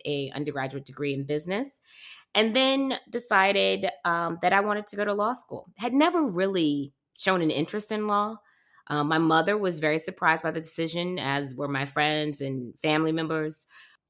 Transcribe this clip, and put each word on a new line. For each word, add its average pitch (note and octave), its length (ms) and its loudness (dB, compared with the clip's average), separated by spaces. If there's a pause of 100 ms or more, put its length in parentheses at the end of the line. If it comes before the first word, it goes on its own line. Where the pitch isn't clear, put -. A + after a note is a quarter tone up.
a C#3 260 -4
undergraduate C#3 540 -6
degree C#3+ 280 -6
in C#3 120 -4
business F3 560 -4 (520)
and G#3+ 220 2
then C4+ 400 2 (160)
decided, G3 800 2 (140)
um, E3+ 360 0
that F3+ 120 4
I G3 80 6
wanted G#3 260 -2
to - 80 -10
go G#3 100 -2
to G#3 80 0
law G#3 200 0
school. - 440 -10
Had A#3 160 -4
never D#4+ 320 4
really E3+ 680 0 (220)
shown F#3 280 2
an D#3 80 4
interest E3 400 -2
in G#3+ 160 -2
law. G#3 300 0 (500)
Um, D3 200 0
my D#3+ 120 2
mother E3 380 4
was F3+ 220 0
very D#3 200 2
surprised E3+ 440 0
by E3 80 0
the E3 80 -4
decision, E3+ 580 -4
as C#3 380 -2
were C#3+ 140 -4
my C#3 160 -2
friends D3+ 560 0
and C3 380 -6
family D#3 340 2
members, D#3+ 520 -4 (440)